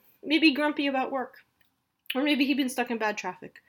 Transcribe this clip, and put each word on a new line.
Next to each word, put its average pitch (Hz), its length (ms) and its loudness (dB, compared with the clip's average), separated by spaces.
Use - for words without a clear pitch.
maybe 302 300 4
grumpy 294 340 0
about 262 240 -2
work, 254 280 -6
or 262 80 0
maybe 294 220 2
he'd 269 120 0
been 254 120 0
stuck 247 220 -4
in 233 80 -2
bad 214 200 -2
traffic, - 380 -10